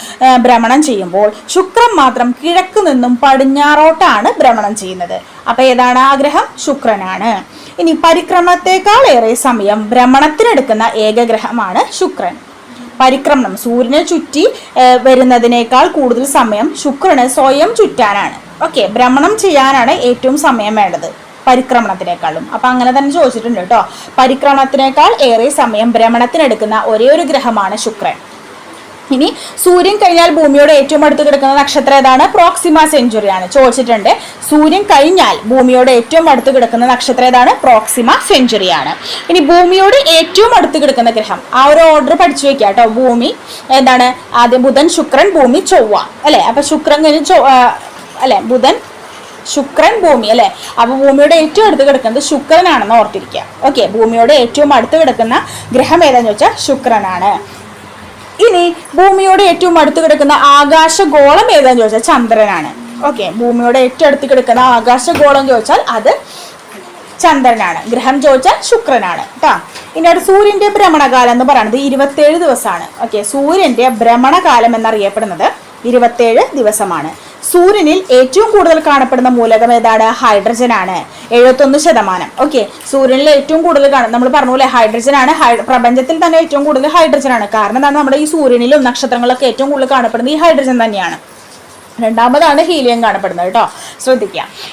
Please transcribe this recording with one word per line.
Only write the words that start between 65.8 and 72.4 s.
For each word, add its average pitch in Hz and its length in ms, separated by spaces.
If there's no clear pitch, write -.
അത് 240 300
ചന്ദ്രനാണ്. 233 720
ഗ്രഹം 254 320
ചോദിച്ചാൽ 285 400
ശുക്രനാണ് 233 600
ട്ടാ. 214 180
ഇനി 330 120
അടുത്ത് 349 180
സൂര്യന്റെ 403 420
ഭ്രമണകാലം 294 640
എന്ന് 247 140
പറയുന്നത് 240 320
ഇരുപത്തേഴ് 277 600
ദിവസമാണ്. 240 640